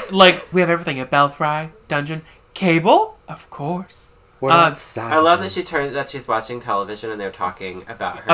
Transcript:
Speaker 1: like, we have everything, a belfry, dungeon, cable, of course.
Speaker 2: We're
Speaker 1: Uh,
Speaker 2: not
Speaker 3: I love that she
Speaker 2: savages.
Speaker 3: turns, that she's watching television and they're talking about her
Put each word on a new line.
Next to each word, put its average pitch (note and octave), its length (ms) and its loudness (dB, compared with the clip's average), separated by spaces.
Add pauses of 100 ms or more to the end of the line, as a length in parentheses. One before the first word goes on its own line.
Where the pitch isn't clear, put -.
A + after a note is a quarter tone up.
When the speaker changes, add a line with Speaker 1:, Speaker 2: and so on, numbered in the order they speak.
Speaker 1:
like, F#3 440 4
we F3+ 80 4
have E3+ 80 2
everything, E3+ 320 -2
a B2+ 40 -6
belfry, D3+ 680 0 (180)
dungeon, D3+ 320 -4 (320)
cable, F#3+ 640 4 (100)
of - 220 -16
course. - 680 -10 (240)
Speaker 2:
We're C3+ 120 0
Speaker 1:
Uh, E3 180 6
Speaker 2:
not - 280 -8
Speaker 3:
I C#3 220 -2
love E3+ 220 6
that F#3+ 100 -6
she F#3 120 -4
Speaker 2:
savages. - 60 -14
Speaker 3:
turns, C#3+ 240 -4
that C#3 160 -6
she's C3 180 -12
watching A#2+ 340 -4
television G#2 500 -6
and G#2+ 80 -10
they're G2 120 -6
talking F#2 580 -8
about G2+ 300 -8
her - 140 -4